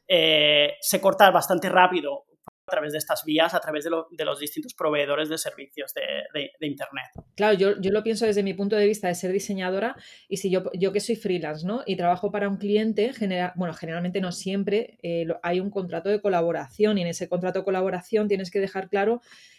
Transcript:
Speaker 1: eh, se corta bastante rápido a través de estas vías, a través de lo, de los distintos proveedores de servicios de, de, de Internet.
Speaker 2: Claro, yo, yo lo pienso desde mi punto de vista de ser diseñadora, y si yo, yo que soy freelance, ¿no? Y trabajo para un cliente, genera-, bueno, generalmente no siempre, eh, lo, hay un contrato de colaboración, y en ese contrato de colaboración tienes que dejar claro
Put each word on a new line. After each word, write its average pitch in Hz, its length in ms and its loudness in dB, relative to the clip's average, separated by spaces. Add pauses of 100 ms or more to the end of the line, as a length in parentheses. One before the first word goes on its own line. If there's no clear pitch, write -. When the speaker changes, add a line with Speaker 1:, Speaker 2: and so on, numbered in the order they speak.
Speaker 1:
eh, 151 720 4
se 185 200 0
corta 190 300 8
bastante 180 380 2
rápido 170 560 4 (440)
a - 40 -8
través 151 200 -2
de 151 60 -4
estas 151 260 -4
vías, 160 300 2
a 170 60 0
través 151 240 -4
de 165 60 -4
lo, 165 200 -2
de 160 140 -8
los 147 160 -2
distintos 147 340 -10
proveedores 151 540 0
de 156 100 -4
servicios 139 560 -10
de, 143 80 -6 (320)
de, 143 240 -6
de 156 80 -6
Internet. 139 380 -8 (320)
Speaker 2:
Claro, 208 200 4
yo, 196 240 2
yo 190 120 -2
lo 214 100 0
pienso 226 240 -2
desde 208 160 2
mi 196 120 -4
punto 202 200 -2
de 208 120 4
vista 208 200 0
de 180 80 0
ser 180 160 -4
diseñadora, 190 640 -2 (340)
y 196 100 -4
si 190 120 -2
yo, 180 140 2 (100)
yo 185 180 0
que 208 60 -2
soy 226 160 -2
freelance, 160 500 -4
¿no? 220 220 -4
Y 196 80 -2
trabajo 175 380 0
para 202 160 -2
un 196 80 -2
cliente, 214 560 0
genera-, 180 420 -2
bueno, 175 180 -4
generalmente 175 480 -6
no 180 120 -4
siempre, 196 720 -2
eh, 170 240 -2
lo, 170 180 -4
hay 175 160 0
un 196 100 -4
contrato 175 380 -6
de 208 120 0
colaboración, 180 800 0
y 180 40 0
en 170 40 -2
ese 170 220 -6
contrato 180 320 -2
de 190 40 -4
colaboración 190 640 0
tienes 196 240 -2
que 202 80 -2
dejar 196 300 -4
claro 208 320 0 (380)